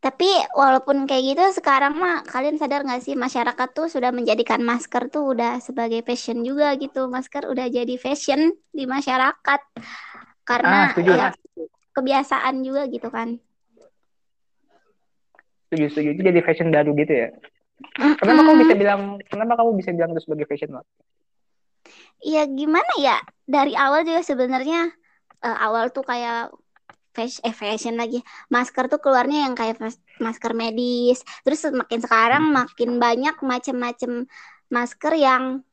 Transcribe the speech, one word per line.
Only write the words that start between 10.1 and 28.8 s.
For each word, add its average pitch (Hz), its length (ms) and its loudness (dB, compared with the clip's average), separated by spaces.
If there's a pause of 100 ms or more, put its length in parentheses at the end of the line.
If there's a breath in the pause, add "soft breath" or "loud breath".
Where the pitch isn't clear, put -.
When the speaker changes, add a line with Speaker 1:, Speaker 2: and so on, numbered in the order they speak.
Speaker 1:
Karena - 420 2
Speaker 2:
Ah, 170 80 2
setuju. 175 240 2
Speaker 1:
ya, - 120 2 (680)
kebiasaan 269 640 0
juga 269 260 -4
gitu 233 220 -8
kan. 233 320 -8 (2250)
Speaker 2:
Setuju, 156 240 0
setuju. 151 240 -2
Itu 185 80 -6
jadi 180 160 4
fashion 165 320 0
baru 147 240 2
gitu 151 160 0
ya. 117 160 0
Speaker 1:
Mm-mm. - 880 -2
Speaker 2:
Kenapa 311 240 4
kamu 311 240 8
bisa 330 80 8
bilang, 202 280 2 (280)
kenapa 226 320 -2
kamu 233 160 4
bisa 185 160 -4
bilang 165 240 -2
itu 156 80 -6
sebagai 151 240 -4
fashion, 147 240 -6
Wak? 127 80 -14 (1400 soft breath)
Speaker 1:
Iya, 302 240 2
gimana 311 480 0
ya? 269 240 2 (240)
Dari 277 320 2
awal 294 320 2
juga 330 160 0
sebenarnya, 269 640 -2 (560)
eh, 233 160 -4
awal 226 320 -2
tuh 269 160 -8
kayak 233 480 -6 (560)
fas-, 233 320 -8
eh, 226 80 -2
fashion 226 480 -6
lagi. 233 240 -6 (240 loud breath)
Masker 254 400 -2